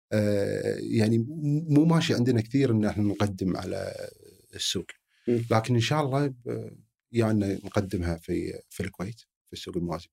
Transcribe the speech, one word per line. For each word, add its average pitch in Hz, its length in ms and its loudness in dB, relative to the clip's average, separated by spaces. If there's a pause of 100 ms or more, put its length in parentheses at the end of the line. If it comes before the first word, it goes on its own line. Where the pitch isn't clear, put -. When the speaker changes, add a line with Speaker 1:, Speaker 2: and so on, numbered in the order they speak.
(140)
Speaker 1:
آه، 101 640 0
يعني، 113 380 2
م-، 147 560 -2
مو 147 120 8
ماشي 165 280 4
عندنا 117 280 4
كثير 135 300 2
إن 107 140 4
إحنا 101 180 0
نقدم 98 540 0
على 95 520 -8 (460)
السوق. 95 300 -4 (420)
Speaker 2:
مم. 120 240 2
Speaker 1:
لكن 113 240 2
إن 117 60 4
شاء 147 240 0
الله 139 220 0
ب-، 120 500 -10 (340)
يعني 107 420 2
نقدمها 92 640 -2
في، 87 520 -6
في - 140 -8
الكويت، 117 360 -10
في - 340 -20
السوق 92 240 -10
الموازي 85 360 -4